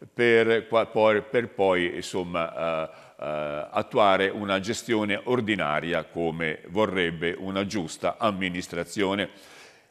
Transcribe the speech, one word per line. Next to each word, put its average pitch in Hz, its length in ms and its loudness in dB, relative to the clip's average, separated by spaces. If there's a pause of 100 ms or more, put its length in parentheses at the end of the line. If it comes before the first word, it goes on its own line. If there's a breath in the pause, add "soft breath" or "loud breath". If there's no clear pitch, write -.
(140)
per 113 540 4
qua-, 113 180 2
poi, 107 360 4
per 113 280 -2
poi, 90 460 2
insomma, 82 920 -4
eh, - 20 -10 (300 loud breath)
eh, 76 520 -6
attuare 98 580 4
una 98 320 -2
gestione 104 600 -2
ordinaria 85 840 0
come 82 640 -4
vorrebbe 87 680 0
una 95 280 -4
giusta 90 520 -4
amministrazione. 95 1120 -2 (600 loud breath)